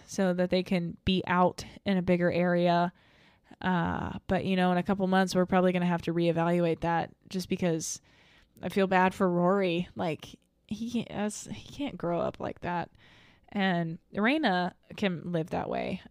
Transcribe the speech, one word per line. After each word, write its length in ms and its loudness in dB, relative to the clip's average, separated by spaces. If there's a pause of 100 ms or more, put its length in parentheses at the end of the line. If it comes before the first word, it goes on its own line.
so 260 0
that 180 0
they 120 2
can 420 -2
be 220 2
out 380 2 (200)
in 120 2
a 60 0
bigger 300 4
area. 600 2 (680)
Uh, 640 -2
but, 180 0
you 120 0
know, 160 2
in 60 2
a 40 -2
couple 240 -2
months, 280 2
we're 120 2
probably 260 4
gonna 140 0
have 160 0
to 120 -4
reevaluate 680 2
that 300 -2 (180)
just 200 -6
because 520 -2 (640)
I 60 -6
feel 180 2
bad 280 4
for 160 2
Rory. 640 2
Like, 420 -6 (340)
he 200 -8
can't, 200 -4
as, 420 -6
he 200 -16
can't 260 -10
grow 220 -2
up 200 -4
like 200 -8
that. 300 -6 (640)
And 460 0 (160)
Raina 580 0 (240)
can 280 -2
live 260 -4
that 180 -4
way. 320 -6 (100)